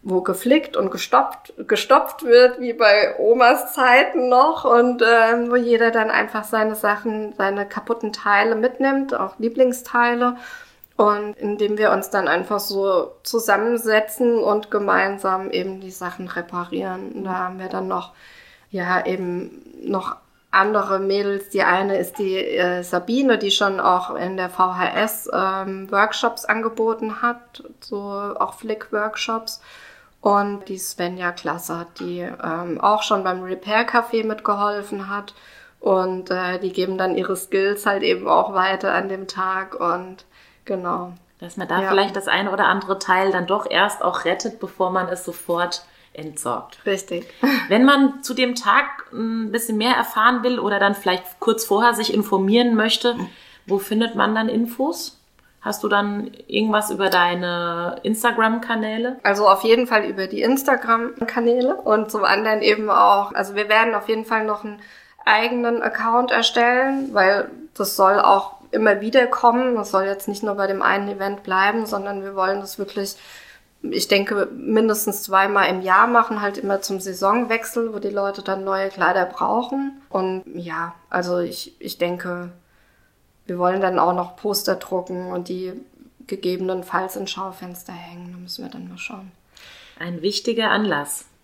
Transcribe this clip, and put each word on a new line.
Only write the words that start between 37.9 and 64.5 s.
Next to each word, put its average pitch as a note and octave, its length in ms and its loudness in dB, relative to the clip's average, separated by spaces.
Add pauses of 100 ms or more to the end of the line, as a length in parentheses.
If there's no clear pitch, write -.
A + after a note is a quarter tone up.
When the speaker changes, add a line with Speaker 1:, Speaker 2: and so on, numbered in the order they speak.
Speaker 1:
eben F#3 240 2
auch F#3 260 4
weiter F#3+ 400 0
an F#3 160 0
dem F#3+ 180 -8
Tag F#3+ 520 -6
und F3+ 460 -4 (400)
genau. F3+ 480 -6 (280)
Speaker 2:
Dass F3 160 -16
man F#3 100 -8
da F3+ 140 0
Speaker 1:
Ja. F#3+ 80 -2
Speaker 2:
vielleicht G3 260 2
das G3 140 -6
ein G3 180 2
oder G3 200 2
andere F#3+ 320 0
Teil F#3+ 340 2
dann F3 140 -2
doch G3+ 220 -2
erst G3+ 320 2
auch - 220 -2
rettet, F3+ 380 -4
bevor F#3 300 -2
man F#3 180 -2
es F3 160 -8
sofort F3 580 -6 (300)
entsorgt. D3+ 720 -8
Speaker 1:
Richtig. F#3+ 400 -4 (160)
Speaker 2:
<laughs> B3+ 260 2
Wenn A3 160 6
man C#4 400 4
zu B3+ 100 -6
dem B3 220 0
Tag A#3+ 300 2 (260)
ein A3+ 400 -4
bisschen A3+ 260 -2
mehr A#3 180 2
erfahren A#3+ 480 2
will B3 160 0
oder G3+ 200 0
dann G3+ 160 4
vielleicht F#3 280 -2 (180)
kurz A3 240 0
vorher A3+ 300 4
sich G#3+ 180 -2
informieren G#3 600 2
möchte, A3+ 420 0 (480)
wo G3 120 0
findet A3 380 -2
man G3+ 200 2
dann A3 120 0
Infos? B3 720 -4 (400)
Hast - 240 -6
du G#3 60 -2
dann G3+ 420 -2 (160)
irgendwas G#3+ 440 0
über F#3+ 180 0
deine F3 920 0
Instagram-Kanäle? A3+ 1200 -2
Speaker 1:
Also G3+ 260 4
auf G3 140 4
jeden A#3 240 6
Fall A#3 180 2
über G3 220 -4
die G3+ 140 -4
Instagram-Kanäle A#3+ 1300 0
und G#3+ 360 0
zum G#3+ 120 -2
anderen G#3+ 380 2
eben G#3+ 280 2
auch, G3+ 440 4
also G3 220 -4
wir G#3 140 -4
werden A3+ 260 4
auf G3+ 120 -4
jeden A3 180 -2
Fall A3 200 -2
noch G#3 180 -6